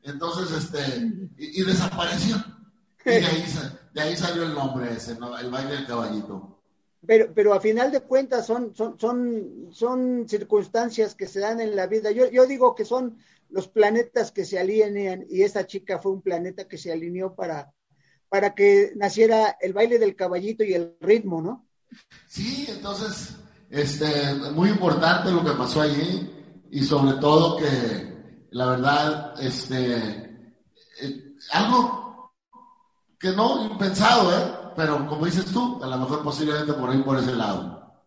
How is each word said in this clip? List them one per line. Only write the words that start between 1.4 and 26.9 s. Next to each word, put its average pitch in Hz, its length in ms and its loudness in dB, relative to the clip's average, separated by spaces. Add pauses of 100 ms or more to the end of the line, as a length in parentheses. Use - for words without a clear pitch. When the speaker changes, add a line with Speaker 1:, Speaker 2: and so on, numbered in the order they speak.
Speaker 1:
y - 20 2
desapareció. 185 720 0 (680)
Y 254 60 0
de 220 160 6
ahí 160 200 -2
sa-, - 320 -8 (160)
de 151 60 -6
ahí 160 160 -2
salió 170 260 -4
el 160 120 -4
nombre 127 380 -4
ese, 117 260 -10
¿no? 120 200 -12
El 123 120 -8
baile 135 260 -6
del 135 100 -8
caballito. 107 760 -8 (460)
Speaker 2:
Pero, 220 280 4
pero 208 200 4
a 185 60 2
final 226 320 0
de 269 80 0
cuentas 254 460 0
son, 226 280 -4
son, 226 240 -6
son, 233 760 -4
son 247 560 -2
circunstancias 214 880 -2
que 190 140 -10
se 196 120 -8
dan 226 200 -2
en 214 160 -2
la 185 100 0
vida. 214 240 -2
Yo, 247 200 4
yo 254 160 6
digo 254 280 4
que 220 100 -4
son 247 340 -4 (300)
los 185 200 -6
planetas 220 640 2
que 190 120 -4
se 185 140 -4
alinean, 202 720 0
y 190 120 2
esa 202 240 0
chica 190 340 -8
fue 196 120 -4
un 190 80 -6
planeta 185 460 -6
que - 120 -16
se 170 140 -12
alineó 180 440 -8
para, 165 360 -8 (560)
para 202 280 0
que 202 400 6
naciera 214 640 4
el 185 120 -2
baile 226 280 4
del 196 160 2
caballito 190 480 -2
y 190 100 0
el 170 260 -2
ritmo, 196 400 2
¿no? 202 280 -8 (580)
Speaker 1:
Sí, 269 420 -8
entonces, 202 680 -10 (340)
este, 147 640 -2 (180)
muy 175 180 4
importante 175 600 2
lo 170 140 2
que 143 80 0
pasó 127 300 0
allí, 156 460 -2 (440)
y 139 100 0
sobre 139 380 4